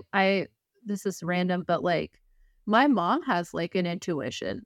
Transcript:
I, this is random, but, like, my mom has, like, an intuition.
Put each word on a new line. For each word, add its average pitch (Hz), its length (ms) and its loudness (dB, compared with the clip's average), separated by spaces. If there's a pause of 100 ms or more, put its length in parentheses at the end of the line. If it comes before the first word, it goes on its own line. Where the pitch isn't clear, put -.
(140)
I, 196 340 2 (360)
this 202 220 -6
is 190 180 -4
random, 180 420 0
but, 170 180 0
like, 160 360 -2 (460)
my 226 220 4
mom 220 360 2
has, 175 300 -2
like, 165 220 -4
an 185 100 2
intuition. 151 800 -4